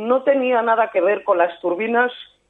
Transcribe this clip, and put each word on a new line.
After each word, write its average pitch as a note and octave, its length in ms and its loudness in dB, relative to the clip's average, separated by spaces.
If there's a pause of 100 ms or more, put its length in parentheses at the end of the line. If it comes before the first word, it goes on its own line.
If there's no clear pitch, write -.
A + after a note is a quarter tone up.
no C4 140 2
tenía B3+ 400 2
nada A3+ 300 0
que G3 80 0
ver G3 240 0
con G3 140 2
las F3 220 0
turbinas A#3 520 -2 (380)